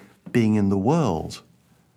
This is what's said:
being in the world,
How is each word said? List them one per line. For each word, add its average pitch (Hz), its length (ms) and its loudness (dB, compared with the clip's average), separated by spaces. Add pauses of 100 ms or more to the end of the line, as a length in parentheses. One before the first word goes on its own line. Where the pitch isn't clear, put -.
(320)
being 110 220 2
in 98 160 2
the 98 80 2
world, 107 640 -2 (540)